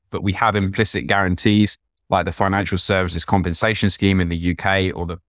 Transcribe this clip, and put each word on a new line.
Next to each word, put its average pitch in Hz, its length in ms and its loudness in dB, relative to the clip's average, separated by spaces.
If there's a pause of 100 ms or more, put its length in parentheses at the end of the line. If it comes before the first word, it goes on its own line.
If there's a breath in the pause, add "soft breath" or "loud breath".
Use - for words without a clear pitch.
(100)
but - 140 -8
we 98 80 0
have 104 240 0
implicit 98 500 -2
guarantees 101 720 2 (320)
like 90 140 2
the 87 80 -4
Financial 98 460 0
Services 90 460 -2
Compensation 98 640 0
Scheme 98 280 2
in 85 120 0
the 85 60 -4
U 85 200 -2
K 95 360 0
or 85 140 -6
the 85 120 -8 (100)